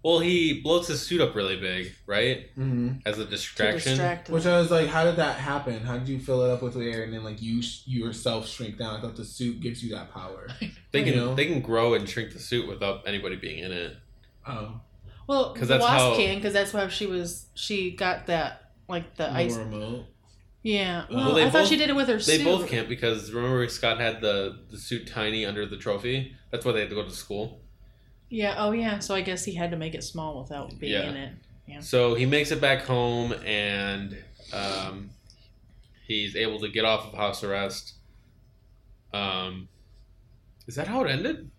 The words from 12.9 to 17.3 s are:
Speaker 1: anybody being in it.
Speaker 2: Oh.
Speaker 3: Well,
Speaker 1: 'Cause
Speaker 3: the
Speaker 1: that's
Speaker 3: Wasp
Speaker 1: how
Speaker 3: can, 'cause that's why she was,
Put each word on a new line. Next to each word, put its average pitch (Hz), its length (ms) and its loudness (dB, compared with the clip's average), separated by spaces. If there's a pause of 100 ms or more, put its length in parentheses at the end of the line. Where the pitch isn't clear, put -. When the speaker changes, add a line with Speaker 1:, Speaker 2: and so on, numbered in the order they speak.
Speaker 1:
anybody 98 280 -4
being 85 220 -8
in 90 140 -6
it. 85 240 -6 (500)
Speaker 2:
Oh. 113 340 -10 (460)
Speaker 3:
Well, 269 280 2
Speaker 1:
'Cause 233 140 -4
Speaker 3:
the 262 100 8
Speaker 1:
that's 233 40 4
Speaker 3:
Wasp 240 140 6
Speaker 1:
how 247 200 6
Speaker 3:
can, 202 240 2
'cause 208 140 0
that's 196 180 2
why 202 160 0
she 208 180 -4
was, 175 480 -6